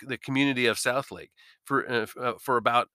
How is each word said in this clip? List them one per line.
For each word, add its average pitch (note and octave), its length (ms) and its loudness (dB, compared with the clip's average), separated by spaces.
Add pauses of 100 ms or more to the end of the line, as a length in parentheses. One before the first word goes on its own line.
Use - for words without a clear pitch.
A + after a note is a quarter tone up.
the C3 120 -6
community C3+ 480 0
of A2 100 4
Southlake A#2+ 540 -4 (340)
for, - 260 -2
uh, A#2+ 120 2
f-, - 180 -6
uh, B2 180 -2
for B2+ 200 0
about, A#2 380 2